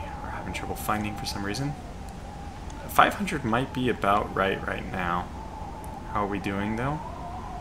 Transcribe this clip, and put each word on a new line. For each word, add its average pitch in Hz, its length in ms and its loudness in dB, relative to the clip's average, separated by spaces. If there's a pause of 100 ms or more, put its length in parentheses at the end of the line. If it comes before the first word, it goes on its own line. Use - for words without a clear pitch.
(240)
are - 80 -4
having - 220 -4
trouble 92 220 -2
finding 107 400 0
for - 100 -4
some 101 200 -2
reason. 135 280 0 (1160)
Five - 260 8
hundred 180 280 0
might 120 300 2
be 127 160 2
about 101 460 4
right 95 320 4
right 95 240 -2
now. 90 360 2 (840)
How 104 120 2
are 101 40 2
we 101 120 0
doing, 101 360 0
though? 139 240 0 (600)